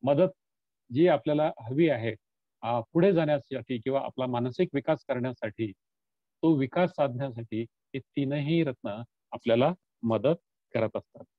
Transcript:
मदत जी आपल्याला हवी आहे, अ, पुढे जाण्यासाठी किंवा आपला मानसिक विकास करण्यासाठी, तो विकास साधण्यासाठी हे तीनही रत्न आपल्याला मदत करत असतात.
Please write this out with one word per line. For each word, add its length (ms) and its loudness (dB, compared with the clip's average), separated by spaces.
मदत 260 4
जी 140 4
आपल्याला 520 2
हवी 300 0
आहे, 260 -2
अ, 180 -2
पुढे 340 2
जाण्यासाठी 640 -2
किंवा 240 -2
आपला 240 -6
मानसिक 480 -2
विकास 340 -2
करण्यासाठी, 640 -6
तो 120 4
विकास 340 0
साधण्यासाठी 720 -4
हे 380 -12
तीनही 640 -2
रत्न 380 -6
आपल्याला 420 2
मदत 320 2
करत 220 0
असतात. 280 -10